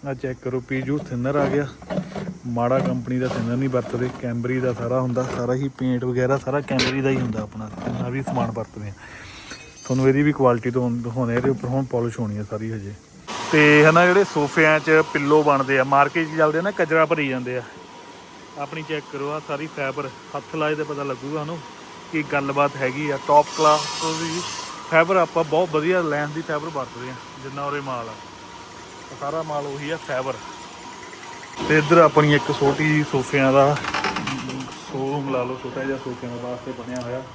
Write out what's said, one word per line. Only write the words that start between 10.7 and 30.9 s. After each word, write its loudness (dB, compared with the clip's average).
ਤੋਂ 0
ਦਿਖਾਉਂਦੇ -2
ਆ, 2
ਇਹਦੇ 2
ਉੱਪਰ -2
ਹੁਣ 0
ਪਾਲਿਸ਼ -2
ਹੋਣੀ -4
ਆ -6
ਸਾਰੀ -6
ਹਜੇ। -10
ਤੇ 8
ਹੈ 10
ਨਾ, 8
ਜਿਹੜੇ 6
ਸੋਫਿਆਂ 4
'ਚ -2
ਪਿੱਲੋ 4
ਬਣਦੇ 2
ਆ, 4
ਮਾਰਕੀਟ 4
'ਚ -6
ਚੱਲਦੇ 4
ਆ 0
ਨਾ, 0
ਕਚਰਾ 2
ਭਰੀ 0
ਜਾਂਦੇ -4
ਆ। -6
ਆਪਣੀ -8
ਚੈੱਕ -4
ਕਰੋ, -4
ਆਹ -4
ਸਾਰੀ -6
ਫਾਈਬਰ, -6
ਹੱਥ -8
ਲਾਏ 0
ਤੇ -4
ਪਤਾ -4
ਲੱਗੂਗਾ -4
ਉਹਨੂੰ -6
ਕੀ 0
ਗੱਲਬਾਤ 0
ਹੈਗੀ -2
ਆ। -2
ਟੌਪ 8
ਕਲਾਸ 6
ਦੀ -4
ਫਾਈਬਰ 6
ਆਪਾਂ 2
ਬਹੁਤ 2
ਵਧੀਆ 2
ਲੈਂਥ -2
ਦੀ -6
ਫਾਈਬਰ -6
ਵਰਤਦੇ -8
ਆ, -10
ਜਿੰਨਾ -8
ਉਰੇ -4
ਮਾਲ -6
ਆ, -12
ਉਹ -14
ਸਾਰਾ -4
ਮਾਲ -4
ਉਹੀ -6
ਆ -2
ਫਾਈਬਰ। -4